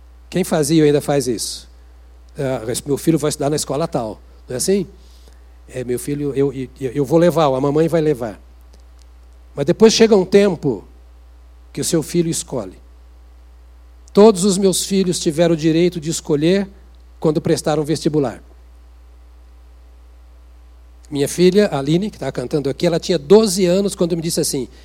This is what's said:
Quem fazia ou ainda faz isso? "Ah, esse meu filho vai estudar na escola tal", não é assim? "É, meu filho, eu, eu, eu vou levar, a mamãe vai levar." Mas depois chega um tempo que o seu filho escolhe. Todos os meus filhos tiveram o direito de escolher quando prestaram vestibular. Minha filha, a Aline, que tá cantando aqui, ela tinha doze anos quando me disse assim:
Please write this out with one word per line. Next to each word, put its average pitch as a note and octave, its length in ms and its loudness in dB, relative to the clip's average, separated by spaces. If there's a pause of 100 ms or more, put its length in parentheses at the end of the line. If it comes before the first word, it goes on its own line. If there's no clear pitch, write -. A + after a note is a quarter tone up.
(300)
Quem F3+ 140 -2
fazia D#3 380 2
ou D3+ 40 6
ainda D3 140 4
faz C#3+ 260 -2
isso? - 420 -6 (720)
"Ah, B2+ 320 -6
esse - 160 -8
meu C#3+ 100 -2
filho D#3+ 220 0
vai C#3+ 120 -2
estudar C#3 200 -4
na D#3 60 -2
escola D3 320 -6
tal", A#2 320 -6 (280)
não B2+ 60 -10
é B2 40 -8
assim? F#3+ 280 -2 (840)
"É, B2+ 140 -10
meu A#2+ 160 -4
filho, C#3+ 360 -6
eu, C#3 180 0
eu, B2+ 160 -10 (120)
eu C3+ 240 -4
vou D3 140 2
levar, E3 280 4
a C3 140 0
mamãe D3 280 2
vai E3 120 0
levar." A#2+ 400 -4 (1160)
Mas C#3+ 100 -4
depois G#3 260 6
chega A3+ 240 4
um F#3 80 4
tempo F3 600 2 (880)
que - 80 -10
o C3 40 -4
seu D#3+ 180 0
filho E3 280 -2
escolhe. G#2+ 480 -8 (1300)
Todos G3 320 6
os F#3+ 120 2
meus F#3+ 280 0
filhos F#3 360 -2
tiveram E3+ 340 0
o - 20 2
direito E3 440 0
de D3+ 100 -8
escolher E3 580 -2 (520)
quando D#3+ 200 0
prestaram D#3 440 -2
vestibular. C#3+ 580 -2 (2750)
Minha C#3 180 -2
filha, F#3 380 4
a D3 120 -4
Aline, E3+ 320 0
que - 80 -16
tá C3+ 140 -6
cantando C#3 380 -4
aqui, E3 160 -4
ela E3+ 120 0
tinha F3 200 -2
doze F#3+ 480 4
anos F#3+ 280 0
quando F3 220 -2
me E3 60 -6
disse E3+ 180 -4
assim: C3+ 280 -4 (160)